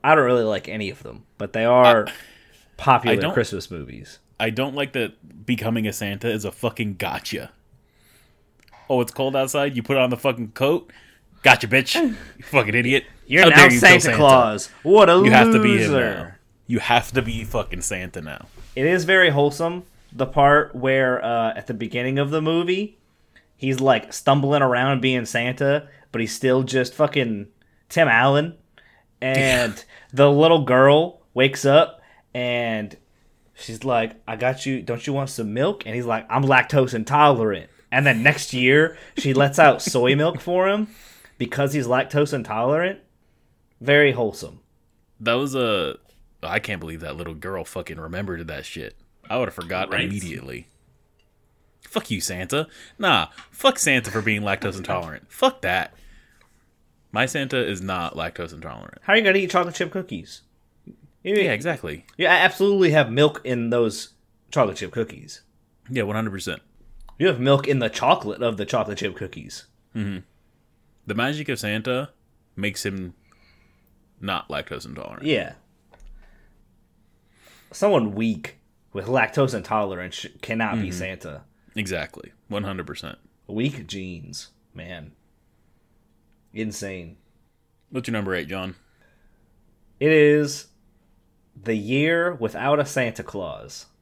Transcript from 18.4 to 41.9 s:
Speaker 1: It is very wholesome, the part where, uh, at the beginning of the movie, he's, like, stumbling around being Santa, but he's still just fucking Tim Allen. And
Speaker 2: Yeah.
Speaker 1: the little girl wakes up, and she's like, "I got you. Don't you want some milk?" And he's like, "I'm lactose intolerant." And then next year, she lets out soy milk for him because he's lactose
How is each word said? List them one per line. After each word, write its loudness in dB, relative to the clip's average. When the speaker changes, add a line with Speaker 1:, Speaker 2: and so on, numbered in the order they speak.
Speaker 1:
It 0
is 2
very 6
wholesome, 0
the -2
part 4
where, 0
uh, 0
at -12
the -6
beginning -4
of -2
the -2
movie, -2
he's, -4
like, 2
stumbling 2
around 2
being 0
Santa, -2
but -4
he's -4
still 2
just -2
fucking -2
Tim 2
Allen. 4
And 0
Speaker 2:
Yeah. -20
Speaker 1:
the 6
little 6
girl 6
wakes 2
up, 4
and -4
she's -16
like, -2
"I -10
got -4
you. -4
Don't -8
you -4
want -4
some -8
milk?" -2
And -10
he's -6
like, -4
"I'm 0
lactose 4
intolerant." 2
And 0
then 2
next 0
year, 2
she -2
lets 2
out 6
soy 2
milk -2
for -2
him -2
because -4
he's -4
lactose 0